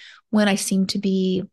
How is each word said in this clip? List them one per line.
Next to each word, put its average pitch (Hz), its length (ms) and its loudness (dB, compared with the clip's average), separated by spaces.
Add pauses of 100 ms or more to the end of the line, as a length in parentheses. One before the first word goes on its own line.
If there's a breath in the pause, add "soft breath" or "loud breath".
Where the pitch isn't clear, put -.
(320 loud breath)
when 208 180 4
I 196 60 2
seem 190 320 0
to - 120 -4
be 190 540 0